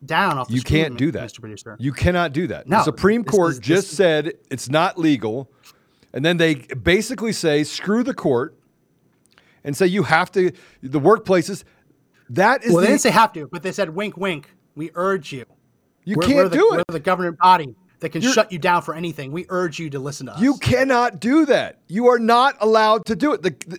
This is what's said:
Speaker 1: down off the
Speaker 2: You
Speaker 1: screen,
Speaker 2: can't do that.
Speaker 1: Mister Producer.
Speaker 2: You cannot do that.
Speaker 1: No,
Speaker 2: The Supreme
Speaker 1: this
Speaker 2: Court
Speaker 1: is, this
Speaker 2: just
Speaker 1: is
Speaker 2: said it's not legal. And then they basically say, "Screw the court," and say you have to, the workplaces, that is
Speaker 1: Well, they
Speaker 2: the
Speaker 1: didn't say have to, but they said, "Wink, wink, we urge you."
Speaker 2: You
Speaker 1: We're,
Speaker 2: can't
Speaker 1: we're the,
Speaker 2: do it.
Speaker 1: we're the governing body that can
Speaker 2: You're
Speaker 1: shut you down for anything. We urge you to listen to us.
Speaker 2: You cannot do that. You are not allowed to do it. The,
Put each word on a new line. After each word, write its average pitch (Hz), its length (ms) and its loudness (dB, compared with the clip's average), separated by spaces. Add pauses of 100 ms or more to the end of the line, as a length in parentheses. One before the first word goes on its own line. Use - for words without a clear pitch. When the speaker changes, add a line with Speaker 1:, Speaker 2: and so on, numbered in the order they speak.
Speaker 1:
down 160 360 -2
off 127 80 -6
the 113 80 -4
Speaker 2:
You 127 60 -2
Speaker 1:
screen, 156 240 0
Speaker 2:
can't 123 120 -8
do 143 140 0
that. 95 100 -6
Speaker 1:
Mister 113 200 -16
Producer. 107 380 -16
Speaker 2:
You 135 120 -4
cannot 170 420 0
do 160 140 -4
that. 87 200 -10
Speaker 1:
No, 180 100 2
Speaker 2:
The 196 80 2
Supreme 220 360 0
Speaker 1:
this 135 100 -8
Speaker 2:
Court 170 200 4
Speaker 1:
is, 127 80 -8
this 113 80 -14
Speaker 2:
just 190 240 0
Speaker 1:
is - 60 -14
Speaker 2:
said 156 360 2 (160)
it's 123 200 -10
not 160 280 0
legal. 131 540 -2 (640)
And 135 120 -2
then 175 120 2
they 160 180 2
basically 202 760 -2
say, 151 320 0
"Screw 214 400 -2
the 254 120 -6
court," 123 420 -2 (1080)
and 143 140 -6
say 190 80 2
you 185 160 2
have 160 300 0
to, 180 200 0 (300)
the 135 180 -4
workplaces, 190 640 2 (680)
that 208 320 2
is 233 100 2
Speaker 1:
Well, 170 80 4
they 202 60 4
Speaker 2:
the 247 60 4
Speaker 1:
didn't 285 80 0
say 233 100 2
have 214 220 4
to, 151 140 -12
but 170 140 -12
they 185 100 -6
said, 180 200 -4
"Wink, 196 260 -8
wink, 170 360 -6 (220)
we 156 200 -10
urge 185 360 -2
you." 127 140 -12 (580)
Speaker 2:
You 208 140 -4
Speaker 1:
We're, 175 60 2
Speaker 2:
can't 269 120 2
Speaker 1:
we're 277 140 4
the, 262 80 0
Speaker 2:
do 415 160 4
it. 180 160 0
Speaker 1:
we're 170 40 -10
the 160 60 -4
governing 175 420 -2
body 170 340 4 (260)
that 165 80 -6
can - 140 -6
Speaker 2:
You're 254 100 2
Speaker 1:
shut 214 180 2
you 175 80 -8
down 175 220 2
for 165 120 -8
anything. 151 380 -10
We 175 160 -8
urge 180 320 -4
you 160 120 -10
to 139 80 -8
listen 139 260 -10
to 113 80 -14
us. 165 80 -6
Speaker 2:
You 262 160 2
cannot 247 640 0
do 294 240 4
that. 151 420 0
You 226 200 0
are 247 120 6
not 240 400 2
allowed 220 460 2
to 220 100 -2
do 196 160 0
it. 156 120 -4
The, 175 120 -2 (240)